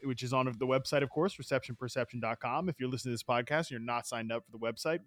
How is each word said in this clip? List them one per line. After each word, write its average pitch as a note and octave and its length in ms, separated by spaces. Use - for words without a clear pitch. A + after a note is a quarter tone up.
which C3 200
is B2+ 120
on C3 100
the B2+ 220
website, C3 360
of C3+ 60
course, F3 300
reception B2+ 360
perception B2 460
dot A2+ 200
com. C#3+ 280
If D#3+ 100
you're B2+ 120
listening B2+ 220
to - 20
this A2+ 80
podcast B2 380
and D#3+ 100
you're A#2+ 100
not A#2+ 260
signed A2+ 240
up A#2 140
for - 60
the A2+ 80
website, A2+ 480